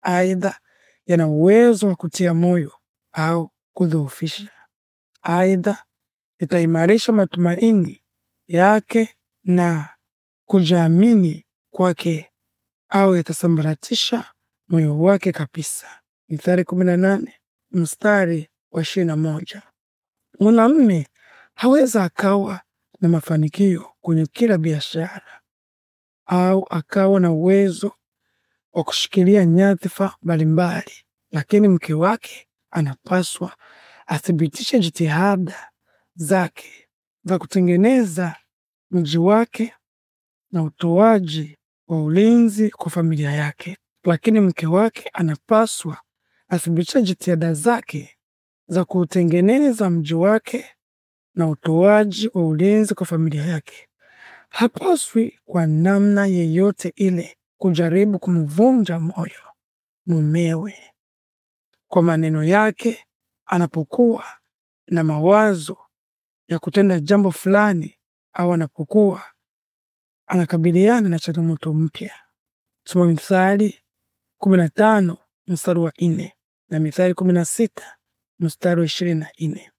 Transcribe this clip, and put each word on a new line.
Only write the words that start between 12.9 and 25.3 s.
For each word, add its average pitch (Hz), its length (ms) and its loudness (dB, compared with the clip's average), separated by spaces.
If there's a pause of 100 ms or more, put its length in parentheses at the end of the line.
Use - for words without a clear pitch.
yatasambaratisha 170 1080 -2 (460)
moyo 151 300 0
wake 185 320 2
kabisa. - 540 -10 (420)
Mithali 180 360 -2
kumi 180 200 -2
na 180 120 2
nane, 190 380 0 (360)
mstari 175 800 -2 (220)
wa 165 120 -6
ishirini 175 260 -2
na 156 80 -2
moja. 160 460 -6 (800)
Mwanamume 226 680 4 (480)
haweza 254 500 2
akawa 196 560 -2 (400)
na 175 80 2
mafanikio 165 920 0
kwenye 160 260 0
kila 220 320 0
biashara 160 840 -8 (840)